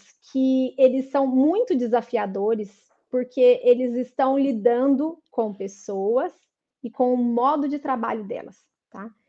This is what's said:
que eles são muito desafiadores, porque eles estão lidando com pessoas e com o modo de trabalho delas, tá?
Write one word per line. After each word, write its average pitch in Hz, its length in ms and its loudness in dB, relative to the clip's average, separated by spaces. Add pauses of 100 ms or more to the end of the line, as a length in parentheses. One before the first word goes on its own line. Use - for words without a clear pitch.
(320)
que 262 460 0
eles 262 340 2
são 277 160 0
muito 311 480 2
desafiadores, 214 1080 -4 (300)
porque 247 520 2
eles 247 320 4
estão 262 440 0
lidando 269 920 0
com 214 240 -4
pessoas 196 800 -4 (500)
e 247 60 -10
com 247 240 0
o 254 40 0
modo 247 500 0
de 285 100 -4
trabalho 226 460 -6
delas, - 340 -12 (320)
tá? 190 180 -16 (220)